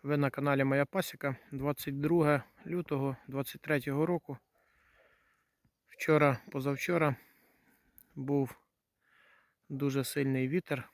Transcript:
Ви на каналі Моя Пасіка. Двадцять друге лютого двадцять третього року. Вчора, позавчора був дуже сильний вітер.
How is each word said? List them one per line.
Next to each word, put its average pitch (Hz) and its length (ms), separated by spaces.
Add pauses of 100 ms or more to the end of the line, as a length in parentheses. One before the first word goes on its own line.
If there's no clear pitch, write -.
Ви 147 140
на 143 120
каналі 139 340
Моя 139 220
Пасіка. 139 500 (160)
Двадцять 139 480
друге 147 420 (260)
лютого 139 500 (100)
двадцять - 340
третього 147 440
року. 165 320 (1500)
Вчора, 147 500 (140)
позавчора 143 640 (1000)
був 139 400 (1120)
дуже 139 340
сильний 131 440
вітер. 143 460